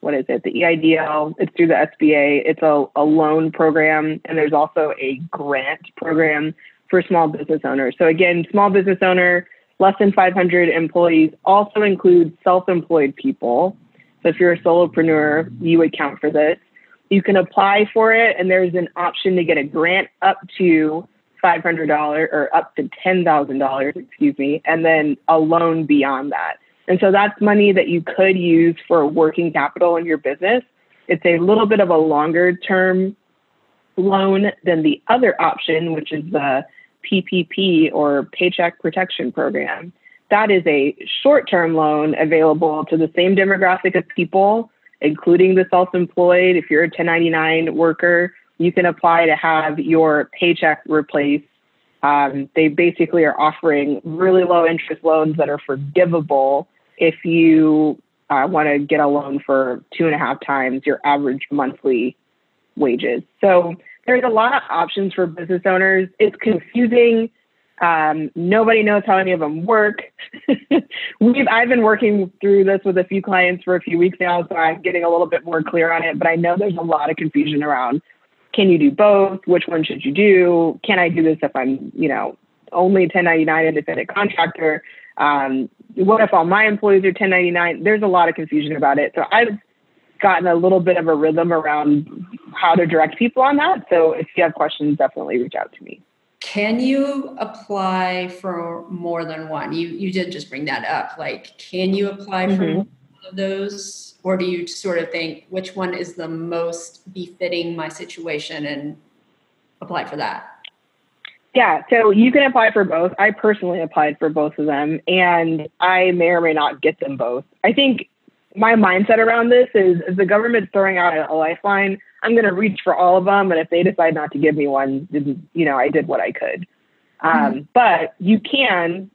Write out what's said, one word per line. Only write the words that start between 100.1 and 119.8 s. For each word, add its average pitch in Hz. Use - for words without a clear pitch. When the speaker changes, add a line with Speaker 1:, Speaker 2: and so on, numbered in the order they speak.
Speaker 2:
did 180
just -
bring 139
that 135
up. -
Like, -
can 185
you 196
apply 196
for 185
Speaker 1:
Mm-hmm. 165
Speaker 2:
one -
of 190
those? 196
Or 185
do 180
you 175
sort 180
of 165
think, 160
which 185
one 185
is 175
the 165
most 170
befitting 170
my 160
situation 160
and 147
apply 165
for -
that? -
Speaker 1:
Yeah, 233
so 226
you 226
can 285
apply 247
for 214
both. 175
I 208
personally 208
applied 151
for 160
both 151
of 151
them, 147
and 170
I 185
may 175
or 175
may 160
not 147
get 156
them 139
both. 123
I 202
think 269
my 226
mindset 208
around 233
this 247
is, 185